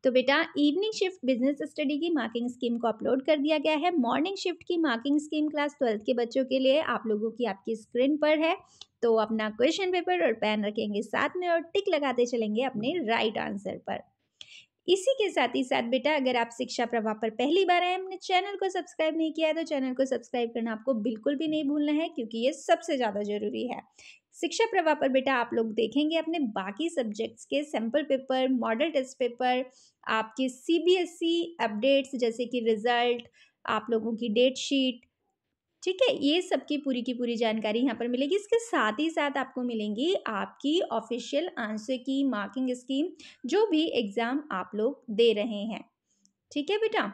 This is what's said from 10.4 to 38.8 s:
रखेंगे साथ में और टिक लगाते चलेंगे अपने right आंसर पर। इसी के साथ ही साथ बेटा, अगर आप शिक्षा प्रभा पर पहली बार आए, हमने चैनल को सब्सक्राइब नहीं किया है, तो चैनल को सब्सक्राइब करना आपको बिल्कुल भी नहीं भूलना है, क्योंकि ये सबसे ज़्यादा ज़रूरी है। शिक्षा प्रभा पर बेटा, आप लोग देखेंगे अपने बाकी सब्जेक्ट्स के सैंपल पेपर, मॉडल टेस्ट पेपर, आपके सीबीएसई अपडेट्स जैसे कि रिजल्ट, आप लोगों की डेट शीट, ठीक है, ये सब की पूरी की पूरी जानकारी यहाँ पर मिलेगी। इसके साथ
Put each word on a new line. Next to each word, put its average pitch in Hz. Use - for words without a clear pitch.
रखेंगे 208
साथ 285
में 359
और 339
टिक 392
लगाते 269
चलेंगे 226
अपने 254
right 226
आंसर 196
पर। -
इसी 403
के 440
साथ 254
ही 269
साथ 262
बेटा, 262
अगर 254
आप 233
शिक्षा 247
प्रभा 220
पर 220
पहली 330
बार 349
आए, 359
हमने 381
चैनल 381
को 381
सब्सक्राइब 320
नहीं 320
किया 320
है, 311
तो 330
चैनल 262
को 262
सब्सक्राइब 240
करना 226
आपको 220
बिल्कुल 240
भी 311
नहीं 311
भूलना 294
है, 320
क्योंकि 226
ये 277
सबसे 339
ज़्यादा 208
ज़रूरी 208
है। -
शिक्षा 392
प्रभा 349
पर 285
बेटा, 262
आप 240
लोग 226
देखेंगे 277
अपने 320
बाकी 202
सब्जेक्ट्स 220
के 277
सैंपल 285
पेपर, 262
मॉडल 233
टेस्ट 262
पेपर, 254
आपके 220
सीबीएसई 339
अपडेट्स 262
जैसे 233
कि 247
रिजल्ट, 240
आप 220
लोगों 226
की 233
डेट 254
शीट, 262
ठीक 370
है, 508
ये 294
सब 339
की 294
पूरी 269
की 254
पूरी 240
जानकारी 220
यहाँ 247
पर 233
मिलेगी। 269
इसके 453
साथ 233